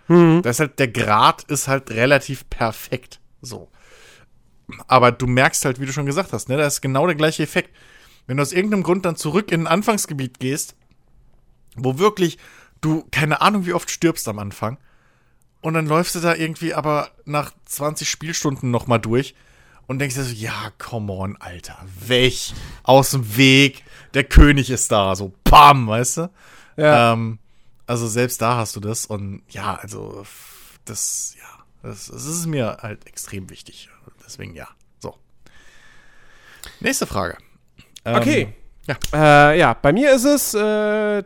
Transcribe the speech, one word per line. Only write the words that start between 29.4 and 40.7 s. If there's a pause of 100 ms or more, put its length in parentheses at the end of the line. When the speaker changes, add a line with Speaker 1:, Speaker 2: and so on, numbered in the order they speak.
Speaker 2:
ja,
also
f-,
das,
ja, (200)
das,
das
ist
mir
halt
extrem
wichtig, (360)
deswegen
ja, (320)
so. (1600)
Nächste
Frage. (680)
Ähm,
Speaker 1:
Okay. (340)
Speaker 2:
ja. (180)
Speaker 1:
Äh,
ja,
bei
mir
ist
es,
äh,